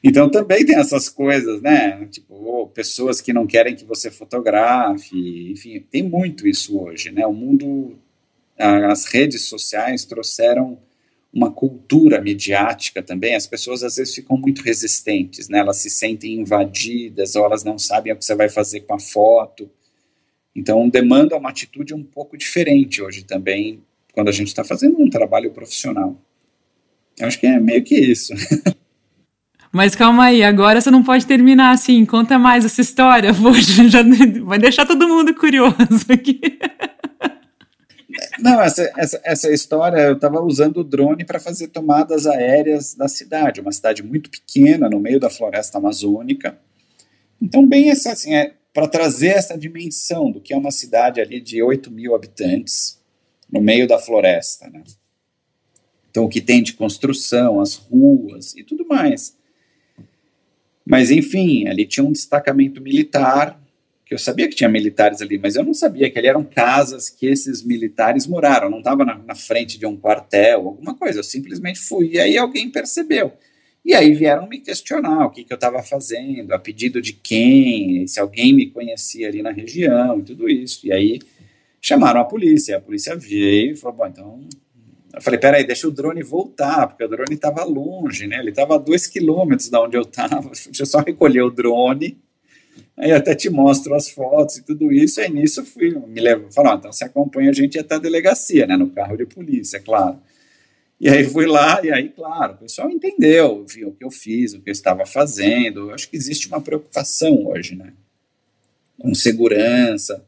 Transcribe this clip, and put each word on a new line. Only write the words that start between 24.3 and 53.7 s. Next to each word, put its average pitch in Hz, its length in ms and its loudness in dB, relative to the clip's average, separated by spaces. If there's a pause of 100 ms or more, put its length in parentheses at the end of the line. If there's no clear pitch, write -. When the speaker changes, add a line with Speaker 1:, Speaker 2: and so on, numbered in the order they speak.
Speaker 1:
gente 101 200 -6
tá 113 100 -6
fazendo 311 380 2
um 285 80 6
trabalho 110 420 -2
profissional. - 680 -8 (960)
Eu 113 100 -6
acho 123 120 -6
que 120 80 2
é 127 120 4
meio 120 220 2
que 147 140 0
isso. 127 400 2
<laughs> - 540 -4 (800)
Speaker 2:
Mas 190 240 2
calma 240 300 6
aí, 240 180 6
agora 208 380 6
você 269 100 2
não 254 120 8
pode 254 220 2
terminar 262 460 6
assim. 247 340 6
Conta 233 320 2
mais 240 280 6
essa 226 160 -2
história, 247 520 4
<laughs> - 0 -
poxa, 214 540 8
já 233 140 8 (420)
vai 196 160 0
deixar 269 260 2
todo 339 220 2
mundo 330 260 4
curioso 269 420 4 (340)
aqui. 254 300 2 (2000)
Speaker 1:
Não, 233 220 4
essa, 175 360 0
essa, 160 260 -4
essa 156 300 0
história, 156 480 0
eu 139 180 2
tava 151 220 0
usando 156 360 0
o 175 60 -4
drone 143 400 0
pra 170 160 -10
fazer 170 300 -12
tomadas 151 580 0
aéreas 143 640 0
da 139 140 -6
cidade, 139 540 -4
uma 98 100 -8
cidade 104 320 -4
muito 139 260 -8
pequena, 143 600 2
no 104 100 -2
meio 120 200 0
da 123 100 0
floresta 107 480 -6
amazônica. 104 800 -4 (840)
Então, 269 240 4
bem 277 240 6
essa, 277 220 0
assim, 302 240 -6
é, 147 180 0 (200)
pra 151 140 0
trazer 151 420 0
essa 190 280 0
dimensão 165 760 -6
do 101 80 -12
que - 140 -14
é 139 40 -4
uma 139 140 -4
cidade 120 480 -2
ali 120 220 -6
de 113 200 -6
oito 135 300 -2
mil 117 240 -4
habitantes, - 840 -8 (520)
no - 80 -4
meio 113 280 2